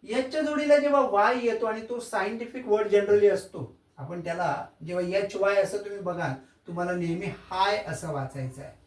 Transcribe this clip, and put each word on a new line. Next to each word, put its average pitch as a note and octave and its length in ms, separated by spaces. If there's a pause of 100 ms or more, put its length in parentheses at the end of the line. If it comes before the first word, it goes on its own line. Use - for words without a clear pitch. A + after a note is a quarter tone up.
याच्या C4 400
जोडीला D4 360
जेव्हा C#4+ 220
वाय A#3+ 460
येतो, A3+ 200
आणि A3 220
तो A#3+ 120
सायंटिफिक A3+ 680
वर्ड G#3 220
generally G3+ 440
असतो, - 480 (180)
आपण D#3+ 260
त्याला E3 420 (200)
जेव्हा F3+ 320
एच G3+ 180
वाय G3 260
असं F#3+ 160
तुम्ही G3+ 220
बघाल, E3+ 320 (340)
तुम्हाला F3 260
नेहमी F3 340
हाय - 600
असं D#3+ 260
वाचायचं C3 500
आहे - 100 (140)